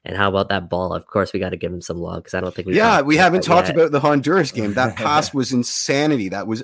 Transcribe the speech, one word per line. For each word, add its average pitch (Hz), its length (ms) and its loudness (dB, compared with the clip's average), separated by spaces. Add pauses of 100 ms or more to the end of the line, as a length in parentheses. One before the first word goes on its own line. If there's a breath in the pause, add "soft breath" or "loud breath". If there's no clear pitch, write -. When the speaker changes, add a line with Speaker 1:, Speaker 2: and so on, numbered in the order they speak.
Speaker 1:
And 87 100 -8
how 98 140 2
about 98 180 2
that 90 220 -2
ball? 90 240 -2
Of 87 140 -8
course, 98 260 -2
we 95 80 -4
gotta 92 160 -4
give 87 160 -6
him 87 80 -10
some 87 160 -8
love 87 260 -8
'cause - 100 -12
I 92 60 -4
don't 90 160 -6
think 90 120 -8
we've 92 100 0
Speaker 2:
Yeah, 220 200 4
Speaker 1:
talked 139 80 2
Speaker 2:
we 151 100 2
Speaker 1:
about 151 80 6
Speaker 2:
haven't 180 180 4
Speaker 1:
that - 60 -2
Speaker 2:
talked 180 200 4
Speaker 1:
yet. 175 100 -2
Speaker 2:
about 160 140 4
the 143 80 2
Honduras 147 520 2
game. 107 220 -4
Speaker 3:
<laughs> - 20 -10
Speaker 2:
That 120 200 0
pass 147 380 0
was 131 180 -2
insanity. 135 800 0
That 95 180 -6
was 110 160 -4